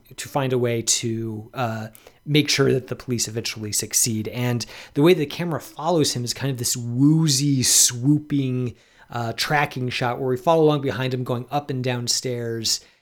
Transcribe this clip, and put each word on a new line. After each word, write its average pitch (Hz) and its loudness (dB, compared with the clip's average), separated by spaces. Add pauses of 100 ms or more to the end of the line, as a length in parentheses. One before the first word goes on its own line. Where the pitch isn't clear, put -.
(160)
to - -12
find 131 -2
a 123 2
way 120 0
to, 113 -4
uh, 110 -4 (360)
make 147 4
sure 131 4
that 131 0
the 120 -8
police 120 -4
eventually 107 -6
succeed. 110 0
And 123 -2 (300)
the 143 4
way 170 8
the 156 2
camera 160 -4
follows 156 0
him 120 -4
is 117 -4
kind 135 -4
of 135 -2
this 120 -2
woozy, 139 4
swooping, 127 2 (360)
uh, 117 -6
tracking 143 0
shot 123 -2
where 135 -2
we 127 2
follow 165 4
along 151 4
behind 127 -2
him 127 -2
going 123 -4
up 143 -4
and 127 -4
down 123 -2
stairs. 117 -4 (200)